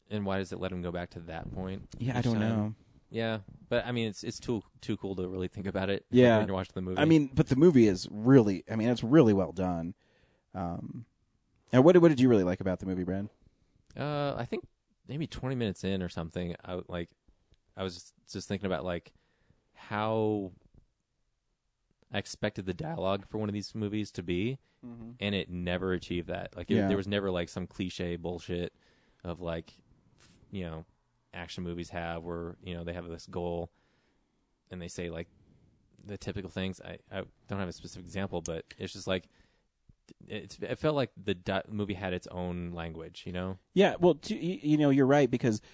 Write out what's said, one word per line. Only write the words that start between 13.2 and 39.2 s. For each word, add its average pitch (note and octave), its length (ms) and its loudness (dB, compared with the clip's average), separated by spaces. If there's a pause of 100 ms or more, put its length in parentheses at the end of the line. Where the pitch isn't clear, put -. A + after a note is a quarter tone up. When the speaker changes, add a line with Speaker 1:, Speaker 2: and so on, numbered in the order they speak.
Speaker 1:
Uh, C#3+ 420 -4
I B2 80 -6
think F4+ 180 -8 (440)
maybe C#3+ 180 -6
twenty C3 300 -6
minutes A2+ 280 -4
in F#2+ 200 -2
or F2 60 -4
something, F2 460 -6 (100)
I, F#2 220 -6
like, F2 220 -8 (680)
I F#2+ 80 -8
was F#2 120 -4
just, - 180 -20 (180)
just - 160 -10
thinking G2+ 200 -4
about, E2 160 -2
like, F2 280 -6 (640)
how G#2+ 800 -2 (1600)
I G#2 80 -4
expected - 460 -6
the F#2 80 -4
dialogue G2 540 -4
for - 100 -10
one G#2+ 120 -4
of G2+ 40 -4
these G2+ 220 -8
movies G#2 380 -4
to F#2+ 100 -8
be, F#2 360 -2 (260)
Speaker 2:
Mm-hmm. A#2 340 -14
Speaker 1:
and G2+ 140 -2
it F#2+ 160 -4
never F2+ 440 -2
achieved F2 340 -4
that. F2+ 280 -8
Like, F2 140 -10
it, A2+ 60 4
Speaker 2:
Yeah. G2+ 120 2
Speaker 1:
there G2 100 2
was F#2+ 100 -4
never, G2 240 0
like, F2 180 -2
some F#2 160 -8
cliche F2 500 -6
bullshit F2 560 -6 (520)
of, F2 180 -8
like, E2+ 320 -6 (460)
f-, - 100 -20 (220)
you F#2+ 140 -8
know, D#2+ 200 -10 (480)
action F2+ 300 -10
movies E2+ 260 -8
have E2+ 340 -8
where, E2+ 400 -8
you F2 120 -8
know, E2+ 80 -8
they E2+ 100 -8
have F2 140 -10
this E2 180 -12
goal F2 460 -6 (1000)
and F#2 100 -12
they E2+ 80 -10
say, F2 220 -8
like, E2 180 -10 (800)
the G2+ 120 -12
typical F#2+ 340 -10
things. F#2+ 280 -6
I, F2 200 -14 (120)
I G2 120 -8 (240)
don't G2+ 120 -6
have F#2+ 80 -4
a E2+ 60 -8
specific - 320 -16
example, F#2 360 -6
but E2 240 -6 (120)
it's G2 160 -10
just, G2 140 -12
like, F#2 200 -2 (1000)